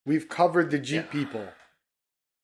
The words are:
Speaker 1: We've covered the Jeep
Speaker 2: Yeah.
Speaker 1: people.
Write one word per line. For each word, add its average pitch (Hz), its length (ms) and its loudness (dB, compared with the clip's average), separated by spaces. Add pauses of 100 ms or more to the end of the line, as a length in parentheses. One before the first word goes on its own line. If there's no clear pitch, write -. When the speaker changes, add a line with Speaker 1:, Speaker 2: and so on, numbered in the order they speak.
Speaker 1:
We've 151 240 0
covered 165 420 4
the 147 80 0
Jeep 139 280 -4
Speaker 2:
Yeah. - 60 -16
Speaker 1:
people. 117 360 -6 (960)